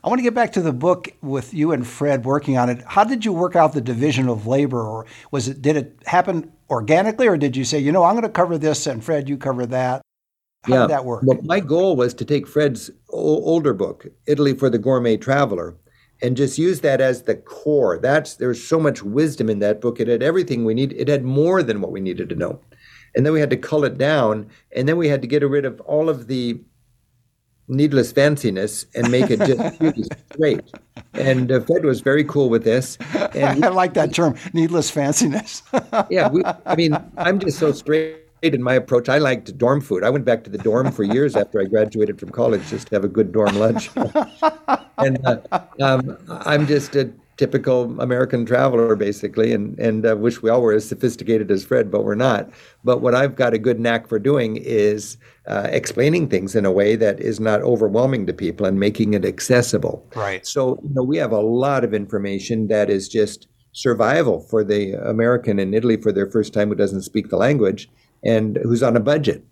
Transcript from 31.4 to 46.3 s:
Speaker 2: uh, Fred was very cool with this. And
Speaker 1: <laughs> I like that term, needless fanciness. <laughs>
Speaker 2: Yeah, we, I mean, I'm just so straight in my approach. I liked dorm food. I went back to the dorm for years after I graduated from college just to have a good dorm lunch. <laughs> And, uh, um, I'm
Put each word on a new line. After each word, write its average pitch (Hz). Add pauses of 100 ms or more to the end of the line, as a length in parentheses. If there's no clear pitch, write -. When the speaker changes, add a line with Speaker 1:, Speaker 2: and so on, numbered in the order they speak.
Speaker 2:
uh, 127
Fred 170
was 127
very 143
cool 143
with 113
this. 123 (380)
And 139
Speaker 1:
<laughs> -
I 185
like 185
that 151
term, 165 (180)
needless 165
fanciness. 147 (460)
<laughs> -
Speaker 2:
Yeah, 170
we, 175 (220)
I 180
mean, 160 (200)
I'm 185
just 180
so 151
straight 156 (280)
in 143
my 127
approach. 123
I 135
liked 135
dorm 131
food. 92
I 113
went 135
back 117
to 104
the 101
dorm 120
for 107
years 117
after 101
I 98
graduated 107
from 90
college 117
just -
to 110
have 98
a 104
good 98
dorm 104
lunch. 113
<laughs> 262 (1000)
And, 135
uh, 120 (420)
um, 131 (100)
I'm 151